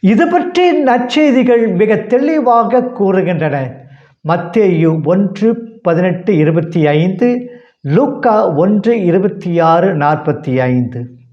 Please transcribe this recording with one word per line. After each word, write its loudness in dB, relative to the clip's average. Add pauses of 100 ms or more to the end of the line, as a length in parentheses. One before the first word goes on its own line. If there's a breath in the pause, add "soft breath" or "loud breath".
இது 2
பற்றி 0
நற்செய்திகள் 2
மிக 2
தெளிவாக 0
கூறுகின்றன. -2 (580 soft breath)
மத்தேயு 0
ஒன்று -2
பதினெட்டு 0
இருபத்தி 0
ஐந்து, 0 (320 loud breath)
லூக்கா 0
ஒன்று 0
இருபத்தி -2
ஆறு 2
நாற்பத்தி -2
ஐந்து. -2 (260)